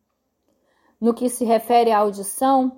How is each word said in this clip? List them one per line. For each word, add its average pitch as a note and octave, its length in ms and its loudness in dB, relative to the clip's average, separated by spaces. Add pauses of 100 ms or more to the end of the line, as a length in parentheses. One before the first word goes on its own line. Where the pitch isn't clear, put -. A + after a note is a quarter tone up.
(1000)
No A#3 120 0
que B3 160 -4
se B3 160 -6
refere A#3 460 2
à G#3+ 80 2
audição, B3+ 800 0